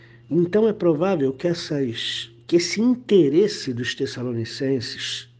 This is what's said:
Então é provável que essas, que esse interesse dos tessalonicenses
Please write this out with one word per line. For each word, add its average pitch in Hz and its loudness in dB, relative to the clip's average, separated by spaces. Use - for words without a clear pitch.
Então 175 2
é 208 2
provável 165 2
que 151 -4
essas, 143 -4
que 165 2
esse 170 0
interesse 202 2
dos 120 -4
tessalonicenses 123 -4